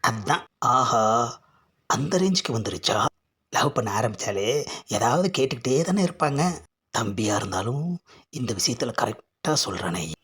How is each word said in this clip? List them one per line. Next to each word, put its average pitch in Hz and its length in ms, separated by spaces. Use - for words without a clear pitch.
அதான். 117 400
ஆஹா, 123 360
அந்த 151 320
ரேஞ்சுக்கு 185 360
வந்துருச்சா? 104 400
லவ் - 240
பண்ண 110 160
ஆரம்பிச்சாலே 107 540
ஏதாவது 127 400
கேட்டுக்கிட்டே 131 540
தானே 185 200
இருப்பாங்க. 147 380
தம்பியா 104 440
இருந்தாலும் 101 480
இந்த 123 200
விஷயத்துல 120 420
கரெக்டா - 600
சொல்றானே. 92 460